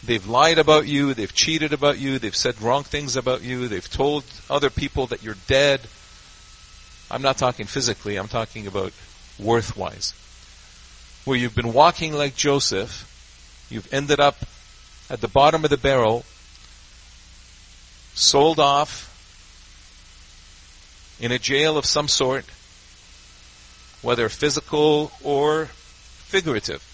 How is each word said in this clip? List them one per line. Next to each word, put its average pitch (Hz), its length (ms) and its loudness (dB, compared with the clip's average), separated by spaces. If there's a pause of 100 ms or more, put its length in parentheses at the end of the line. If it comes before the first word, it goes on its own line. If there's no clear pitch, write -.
They've 107 220 -2
lied 151 320 4
about 151 300 6
you, 143 260 0
they've 107 180 -4
cheated 156 400 0
about 143 260 2
you, 135 200 -4
they've 110 160 -6
said 117 260 -2
wrong 123 220 0
things 143 320 -8
about 127 280 -2
you, 123 260 -6
they've 95 200 -8
told 143 360 -2 (260)
other 143 180 2
people 139 380 -4
that 117 160 -10
you're 110 140 -10 (100)
dead. 139 340 2 (1300)
I'm 127 140 -8
not 135 160 0
talking 123 280 -2
physically, 107 500 -4
I'm 95 100 -6
talking 110 400 -6
about 95 260 -6 (460)
worth-wise. 101 760 -2 (1120)
Where 135 120 -2
you've 120 180 -4
been 117 180 -2
walking 160 420 4
like 143 200 -4
Joseph, 135 720 -2 (640)
you've 113 240 -10
ended 143 240 0
up 143 180 6 (720)
at 120 120 -8
the 113 80 -4
bottom 156 340 6
of 147 80 2
the 143 60 2
barrel, 120 480 2 (1900)
sold 151 440 4
off 143 500 0 (2000)
in 117 100 -4
a 123 80 -2
jail 147 400 2
of 139 80 -2
some 147 220 0
sort, 131 360 0 (1600)
whether 117 260 -2
physical 151 840 0 (100)
or 147 440 0
figurative. - 1160 -6 (120)